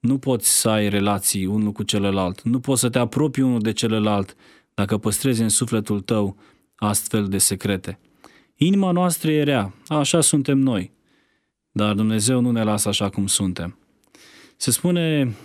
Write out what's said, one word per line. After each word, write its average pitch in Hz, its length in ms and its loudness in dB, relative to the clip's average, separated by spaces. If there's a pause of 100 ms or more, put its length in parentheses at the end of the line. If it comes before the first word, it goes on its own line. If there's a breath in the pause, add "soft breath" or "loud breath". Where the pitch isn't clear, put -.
Nu 131 180 0
poți 131 420 0
să - 80 2
ai 107 200 2
relații 101 580 0
unul 104 260 0
cu 107 100 -8
celălalt, 98 600 -2
nu 123 180 0
poți 131 200 0
să 127 80 0
te 117 100 0
apropii 127 440 0
unul 123 180 2
de 107 120 0
celălalt 107 640 0 (380 soft breath)
dacă 104 240 0
păstrezi 113 440 0
în 113 60 2
sufletul 107 520 -2
tău 101 360 -2 (400 soft breath)
astfel 104 520 -2
de 98 100 -2
secrete. 95 600 -2 (580 soft breath)
Inima 190 340 2
noastră 175 400 0
e 151 120 2
rea, 127 320 0 (120)
așa 151 340 0
suntem 143 380 2
noi, 120 340 0 (760)
dar 104 240 0
Dumnezeu 110 460 2
nu 123 100 2
ne 117 120 0
lasă 107 260 0
așa 101 200 -2
cum 98 180 -4
suntem. 92 520 -4 (800 loud breath)
Se - 140 -2
spune 156 640 0 (100)